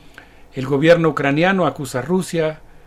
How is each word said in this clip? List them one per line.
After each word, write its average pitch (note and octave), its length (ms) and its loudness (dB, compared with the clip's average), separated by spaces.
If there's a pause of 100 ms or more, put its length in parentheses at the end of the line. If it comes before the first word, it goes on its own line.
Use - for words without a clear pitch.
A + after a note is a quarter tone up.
(540)
El B2+ 120 -6
gobierno D#3 440 4
ucraniano D#3 560 0
acusa C3+ 340 -6
a - 20 -6
Rusia, D#3+ 580 -2 (260)